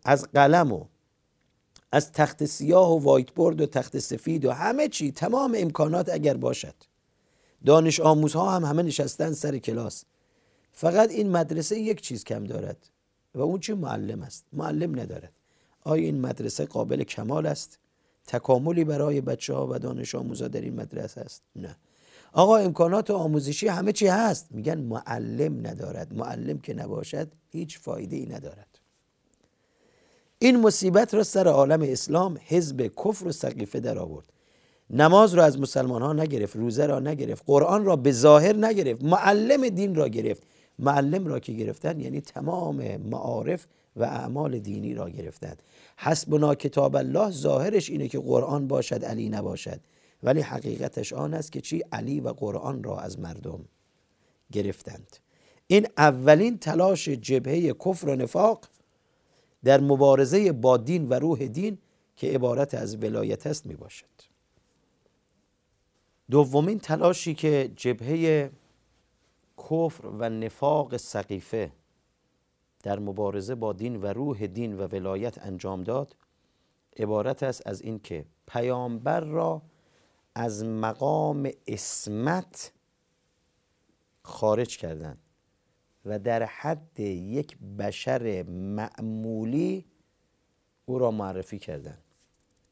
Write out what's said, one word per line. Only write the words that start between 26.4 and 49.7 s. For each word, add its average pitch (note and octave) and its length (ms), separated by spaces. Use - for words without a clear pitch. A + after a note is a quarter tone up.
که B2+ 140
نباشد D3+ 580
هیچ D#3+ 320
فایده - 360
ای C3+ 100
ندارد. - 540
این B3 220
مصیبت G#3 520
را G#3+ 100
سر F#3 240
عالم D3 340
اسلام D3+ 640
حزب C#3+ 420
کفر G3 400
و E3 40
سقیفه B2 480
در A#2 200
آورد. D#2 340
نماز F3 440
را F3 100
از C#3 160
مسلمان C3 420
ها D3 120
نگرفت، C#3+ 420
روزه A#2 300
را C#3+ 140
نگرفت، C3+ 460
قرآن E3 400
را F#3 100
به C#3 160
ظاهر D3+ 440
نگرفت، F#3+ 480
معلم G#3 640
دین F#3+ 260
را D3+ 120
گرفت. A2 360
معلم C#3+ 480
را C3+ 120
که A#2+ 140
گرفتن A2+ 460
یعنی C#3 220
تمام C#3+ 760
معارف A#2+ 720
و A2 80
اعمال B2+ 560
دینی G#2 340
را G2 160
گرفتند. - 540
حسبنا D3+ 580
کتاب C#3 400
الله C#3 360
ظاهرش D3+ 580
اینه C#3+ 180
که C3+ 120
قرآن C3+ 480
باشد، C3 380
علی A2+ 240
نباشد، G2+ 500